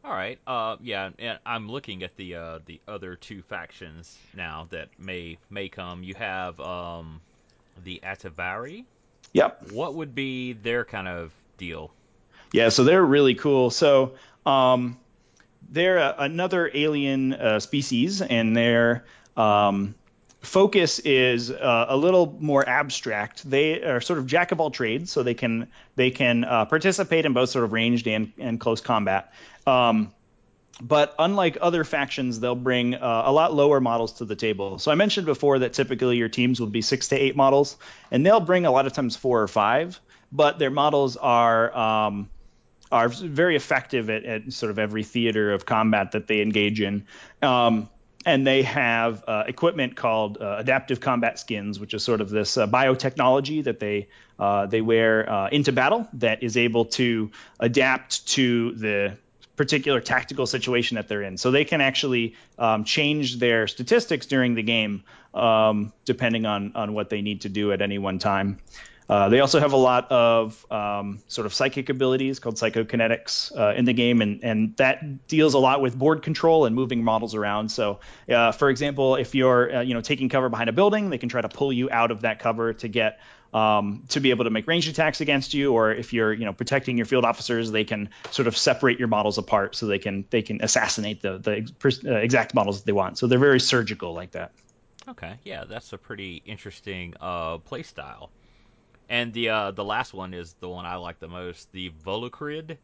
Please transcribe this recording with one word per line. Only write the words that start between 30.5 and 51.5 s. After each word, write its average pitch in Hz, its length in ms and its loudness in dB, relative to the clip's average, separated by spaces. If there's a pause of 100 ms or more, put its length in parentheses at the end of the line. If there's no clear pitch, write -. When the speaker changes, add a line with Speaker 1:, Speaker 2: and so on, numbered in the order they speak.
Speaker 2:
but 147 380 2
unlike 175 420 2
other 175 220 2
factions, 135 560 -4
they'll 123 160 -2
bring, 123 400 0
uh, 117 320 -2
a 131 60 4
lot 156 200 4
lower 143 280 4
models 117 320 0
to - 120 -12
the 104 120 -8
table. 98 420 -4
So 156 140 0
I - 20 6
mentioned 196 320 0
before 143 320 2
that 127 140 0
typically 127 440 0
your 113 120 0
teams 123 320 0
will 113 80 -4
be 107 140 -4
six 135 260 -2
to 143 80 2
eight 135 180 0
models, 139 420 4 (360)
and 131 120 2
they'll 208 140 8
bring 175 280 2
a 143 40 4
lot 135 160 4
of 127 60 -4
times 123 240 -2
four 123 260 2
or 101 60 0
five, 127 500 0 (320)
but 147 300 2
their 139 100 0
models 139 460 2
are, 117 600 4
um, 107 540 0 (600)
are 120 160 4
very 156 480 0
effective 127 520 -2
at, 110 160 -4
at 117 280 -8
sort 113 180 -6
of 101 80 -6
every 107 240 -2
theater 107 500 0
of 95 140 -4
combat 107 460 2
that 107 160 -6
they 107 120 2
engage 107 400 0
in. 101 240 -4 (380)
Um, 120 460 2 (360)
and 135 220 2
they 135 160 4
have, 117 640 0
uh, 107 220 -2
equipment 131 480 -2
called, 110 440 -2
uh, 104 180 -6
adaptive 127 420 0
combat 120 400 -2
skins, 104 400 -6